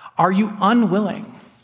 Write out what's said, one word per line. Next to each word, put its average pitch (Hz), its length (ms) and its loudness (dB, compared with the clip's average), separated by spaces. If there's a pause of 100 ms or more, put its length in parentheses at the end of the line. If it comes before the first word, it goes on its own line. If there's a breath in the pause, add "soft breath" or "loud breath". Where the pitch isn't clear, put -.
(180 loud breath)
Are 175 140 4
you 208 300 0
unwilling? 202 720 0 (300)